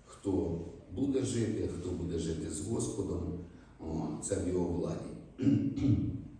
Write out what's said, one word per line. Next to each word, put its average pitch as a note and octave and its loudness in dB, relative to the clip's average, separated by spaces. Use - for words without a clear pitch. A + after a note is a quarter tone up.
хто E2 0
буде C3 2
жити, G#2+ 0
хто F2+ -4
буде E2 -2
жити D#2+ -2
з - -6
Господом. F2+ -2
О, D#2+ -2
це G2 -2
в F2+ 0
його F2+ 2
владі. E2 -2
<clears throat> - 4